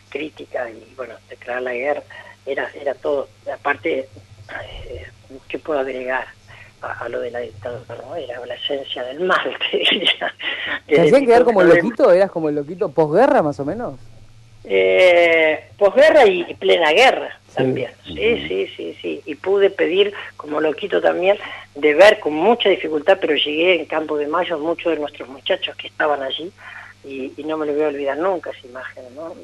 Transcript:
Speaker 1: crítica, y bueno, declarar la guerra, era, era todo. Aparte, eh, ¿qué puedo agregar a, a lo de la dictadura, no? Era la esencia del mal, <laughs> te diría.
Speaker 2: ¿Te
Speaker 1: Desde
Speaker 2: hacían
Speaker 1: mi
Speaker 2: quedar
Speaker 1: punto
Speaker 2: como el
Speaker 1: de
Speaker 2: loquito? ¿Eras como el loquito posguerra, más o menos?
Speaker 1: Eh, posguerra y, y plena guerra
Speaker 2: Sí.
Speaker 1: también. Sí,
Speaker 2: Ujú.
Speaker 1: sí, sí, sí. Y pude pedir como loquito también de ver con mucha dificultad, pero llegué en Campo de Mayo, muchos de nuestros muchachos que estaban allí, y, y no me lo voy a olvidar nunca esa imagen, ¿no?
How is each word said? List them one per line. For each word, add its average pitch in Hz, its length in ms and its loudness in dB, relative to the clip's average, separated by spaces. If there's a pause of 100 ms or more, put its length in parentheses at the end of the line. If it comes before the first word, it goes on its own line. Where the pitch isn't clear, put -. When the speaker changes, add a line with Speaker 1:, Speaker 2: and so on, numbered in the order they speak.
Speaker 1:
crítica, 147 600 -10
y 110 260 -20
bueno, 117 180 -14 (160)
declarar 123 320 -8
la 127 100 -6
guerra, 139 300 -4 (420)
era, 135 300 -6
era 147 200 -6
todo. 143 340 -4 (240)
Aparte, 160 560 -4 (800)
eh, - 180 -16 (420)
¿qué 143 100 -10
puedo 151 220 -6
agregar 127 460 -6 (560)
a, - 220 -10
a 120 40 -8
lo 123 120 -6
de 123 100 -8
la 120 80 -10
dictadura, 117 680 -12
no? 139 120 -16
Era 123 280 -12
la 123 100 -10
esencia 135 500 -8
del 135 160 -10
mal, 160 420 -2
<laughs> - 80 -4
te - 80 -2
diría. - 560 0 (520)
Speaker 2:
¿Te 151 100 0
Speaker 1:
Desde 165 100 6
Speaker 2:
hacían - 160 8
Speaker 1:
mi - 60 0
Speaker 2:
quedar 233 160 8
Speaker 1:
punto 226 100 4
Speaker 2:
como 190 80 4
el 175 60 6
Speaker 1:
de 170 140 10
Speaker 2:
loquito? 233 300 4
¿Eras 190 180 4
como 160 200 -4
el 147 60 -4
loquito 165 340 -4
posguerra, 185 520 4
más 147 180 -2
o 139 40 -4
menos? 180 300 -8 (680)
Speaker 1:
Eh, 175 1000 4 (120)
posguerra 262 500 6
y, 180 220 2
y - 60 -12
plena 175 380 2
guerra 175 460 2 (100)
Speaker 2:
Sí. - 80 -14
Speaker 1:
también. 131 340 -2 (140)
Sí, - 80 -14 (220)
Speaker 2:
Ujú. - 140 -6
Speaker 1:
sí, 98 180 -4 (100)
sí, 165 260 -12
sí. 156 240 -8
Y 151 80 -10
pude 196 360 2
pedir 196 440 0 (220)
como 151 240 -6
loquito 170 420 -2
también 170 340 2 (380)
de 147 200 2
ver 202 260 8
con 151 120 -2
mucha 208 380 2
dificultad, 160 500 0
pero 156 140 0
llegué 151 460 2
en 147 60 -8
Campo 156 300 -4
de 147 100 -4
Mayo, 170 320 -2
muchos 165 360 -2
de 151 60 -6
nuestros 139 280 -10
muchachos 143 480 -6
que 143 120 -16
estaban 143 340 -2
allí, 135 280 -8 (540)
y, 135 320 -10
y 147 80 -12
no 156 140 -4
me 151 80 -4
lo 147 80 -4
voy 151 80 -2
a 156 60 0
olvidar 139 280 -4
nunca 175 340 -4
esa - 160 -16
imagen, 127 380 -16 (120)
¿no? 294 280 -14